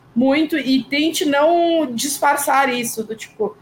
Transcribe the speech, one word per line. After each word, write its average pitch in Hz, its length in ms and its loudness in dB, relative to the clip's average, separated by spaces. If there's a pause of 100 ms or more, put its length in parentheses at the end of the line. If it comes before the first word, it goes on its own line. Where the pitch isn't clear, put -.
(120)
muito, 285 460 2
e 262 240 0
tente 311 420 -2
não 320 600 2
disfarçar 277 840 0
isso, 233 360 -4
do 214 100 -10
tipo, - 460 -6